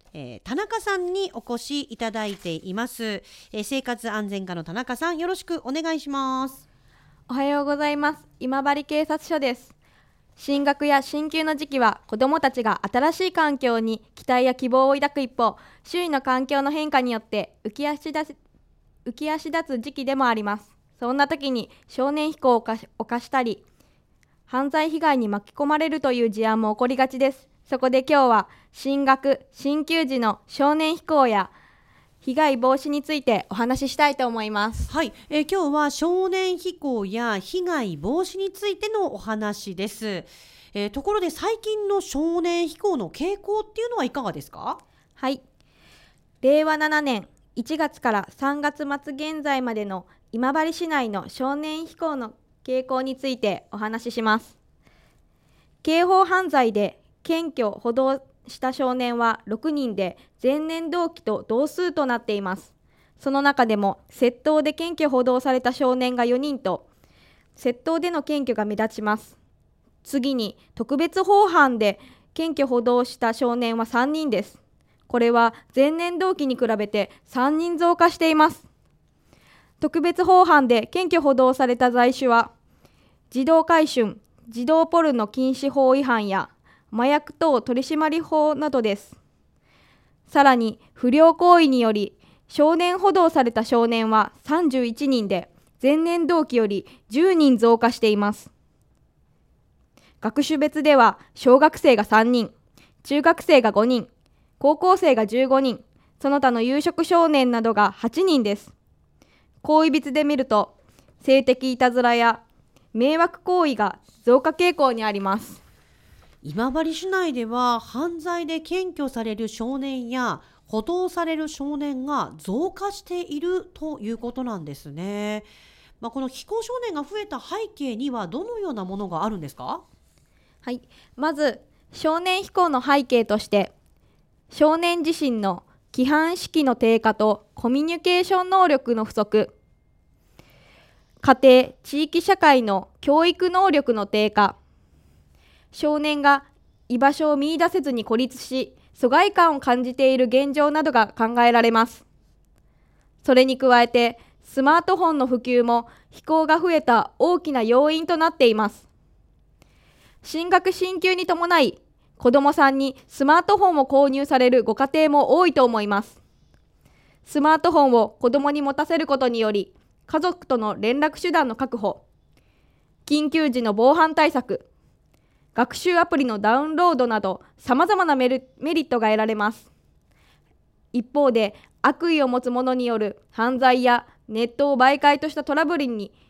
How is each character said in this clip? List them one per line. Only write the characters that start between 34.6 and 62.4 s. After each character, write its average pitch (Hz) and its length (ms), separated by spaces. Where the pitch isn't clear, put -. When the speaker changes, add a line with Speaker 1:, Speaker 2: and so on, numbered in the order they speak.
Speaker 2:
す。 - 180
Speaker 1:
は 311 120
い、 208 100
え 302 100
ー、 302 100
今 349 220
日 - 20
は 294 160
少 359 380
年 370 300
非 349 200
行 240 280
や 214 340
被 359 220
害 285 340
防 240 300
止 370 120
に 381 140
つ 403 160
い 392 80
て 415 140
の 403 240
お 202 40
話 208 560
で 190 140
す。 208 380
え 202 140
ー、 - 20
と 269 120
こ 403 120
ろ 427 80
で 349 80
最 440 300
近 427 280
の 403 140
少 339 400
年 339 260
非 311 100
行 381 200
の 180 120
傾 403 300
向 415 220
っ 427 100
て - 80
い 466 60
う 480 60
の 480 40
は 415 80
い 247 60
か 269 120
が 196 120
で 147 80
す - 100
か？ 233 280
Speaker 2:
は 262 160
い。 269 120
令 294 240
和 311 100
七 302 260
年 247 280
一 302 220
月 302 240
か 240 100
ら 202 240
三 285 240
月 294 240
末 302 120
現 302 280
在 277 200
ま 247 120
で 214 120
の 190 220
今 254 200
治 320 200
市 330 160
内 277 180
の 202 220
少 262 260
年 311 300
非 311 100
行 311 220
の 226 160
傾 254 220
向 262 160
に 262 140
つ 269 120
い 254 120
て 202 320
お 214 60
話 220 340
し - 0
し 233 100
ま 220 160
す。 - 180
刑 330 220
法 381 220
犯 370 220
罪 254 240
で 202 300
検 330 360
挙、 214 120
補 - 180
導 262 320
し - 140
た 262 120
少 254 220
年 247 240
は 233 280
六 220 260
人 262 240
で、 185 200
前 269 160
年 320 320
同 339 180
期 - 140
と 214 240
同 247 180
数 349 260
と 294 140
な 247 120
っ 247 60
て 214 120
い 202 80